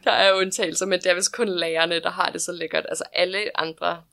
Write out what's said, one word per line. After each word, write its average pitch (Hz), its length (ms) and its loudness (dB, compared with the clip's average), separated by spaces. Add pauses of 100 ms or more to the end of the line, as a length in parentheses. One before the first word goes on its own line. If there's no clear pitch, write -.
Der 233 60 2
er 196 220 6
undtagelser, 190 540 0
men 190 140 2
det 185 60 -6
er 180 80 4
vist 185 180 0
kun 233 160 -2
lærerne, 165 520 0
der - 100 -2
har 185 200 0
det - 120 -6
så 175 100 -6
lækkert. 165 360 -4
Altså - 240 -4
alle 190 480 -2
andre, 165 420 -4 (100)